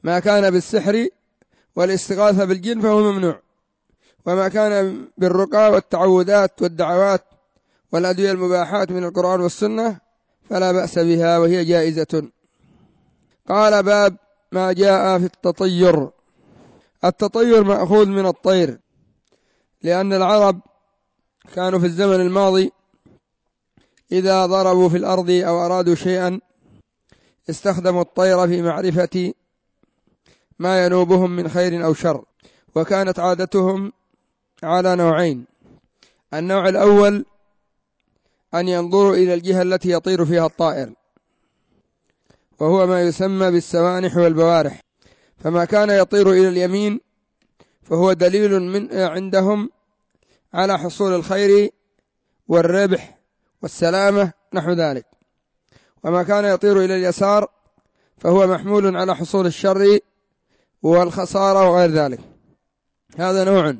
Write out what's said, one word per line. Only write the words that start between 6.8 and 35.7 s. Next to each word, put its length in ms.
والأدوية 400
المباحات 600
من 120
القرآن 380
والسنة 560
فلا 220
بأس 280
بها 380
وهي 280
جائزة. 640
قال: 340
باب 340
ما 220
جاء 460
في 60
التطير. 840
التطير 580
مأخوذ 420
من 200
الطير، 540
لأن 320
العرب 460
كانوا 240
في 60
الزمن 360
الماضي 500
إذا 340
ضربوا 440
في 80
الأرض 320
أو 360
أرادوا 300
شيئاً 440
استخدموا 520
الطير 460
في 140
معرفة 720
ما 260
ينوبهم 500
من 140
خير 360
أو 80
شر، 300
وكانت 440
عادتهم 720
على 320
نوعين: 500